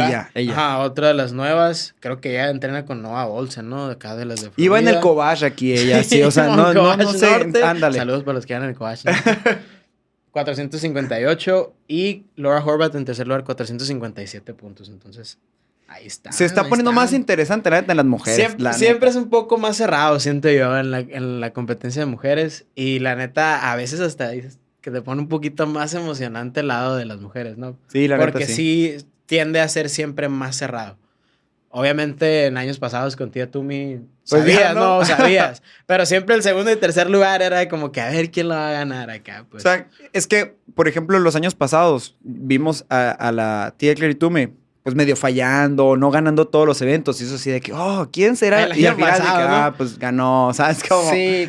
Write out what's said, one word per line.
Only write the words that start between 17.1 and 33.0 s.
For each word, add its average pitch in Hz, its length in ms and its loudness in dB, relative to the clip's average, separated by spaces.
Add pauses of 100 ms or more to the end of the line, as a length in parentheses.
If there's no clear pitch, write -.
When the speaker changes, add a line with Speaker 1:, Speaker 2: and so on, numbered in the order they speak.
Speaker 1:
interesante, 202 580 0
la 170 100 4
neta, 185 120 -2
en 165 60 0
las 139 80 4
mujeres, 117 300 0
Speaker 2:
Siempre, 214 260 0
Speaker 1:
la 123 120 0
Speaker 2:
siempre 233 340 4
Speaker 1:
neta. 247 100 2
Speaker 2:
es 240 60 -2
un 233 60 -12
poco 226 280 2
más 214 180 -2
cerrado, 151 440 2
siento 143 300 0
yo, 131 280 2
en 135 120 -4
la, 127 100 -4
en 127 400 -8
la 117 120 -8
competencia 123 480 -8
de 147 60 -4
mujeres. 147 680 -4
Y 131 240 -2
la 127 160 -2
neta, 131 580 -2
a 120 40 -2
veces 127 240 -6
hasta 147 300 -4
dices 127 280 -14 (220)
que 135 100 -14
te 123 120 -8
pone 131 200 -6
un 147 60 -8
poquito 151 380 -4
más 151 280 -6
emocionante 127 680 -8
el 147 80 -4
lado 127 280 -2
de 120 100 -6
las 104 140 -14
mujeres, 107 360 -14
¿no? 127 200 -14 (120)
Speaker 1:
Sí, 139 200 0
la 139 100 2
neta, 151 140 2
Speaker 2:
Porque 135 140 -4
Speaker 1:
sí. 113 80 -4 (440)
Speaker 2:
sí 143 80 -20 (200)
tiende 160 340 0
a 156 80 2
ser 156 220 -4
siempre 147 380 -4
más 135 280 -6
cerrado. 113 400 -8 (800)
Obviamente, 147 720 0
en 127 120 -2
años 135 200 -6
pasados 131 380 -6